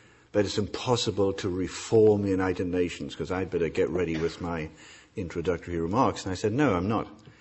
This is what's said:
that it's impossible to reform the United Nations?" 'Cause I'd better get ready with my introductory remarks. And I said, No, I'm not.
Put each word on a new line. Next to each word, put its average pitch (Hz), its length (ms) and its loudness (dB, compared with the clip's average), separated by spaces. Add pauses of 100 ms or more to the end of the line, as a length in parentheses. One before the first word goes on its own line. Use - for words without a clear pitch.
(320)
that 104 120 4
it's 95 140 -4
impossible 101 760 0
to - 140 -4
reform 101 720 4
the 101 60 0
United 92 380 0
Nations?" 85 500 -2
'Cause 80 140 -6
I'd 92 200 -2
better 82 200 0
get 87 180 2
ready 82 300 0
with 82 240 -2
my 82 260 -4 (500)
introductory 85 600 -4
remarks. 95 460 0
And 95 80 -4
I - 20 -4
said, 104 180 0
No, 131 220 2
I'm 87 140 0
not. 107 200 -2 (320)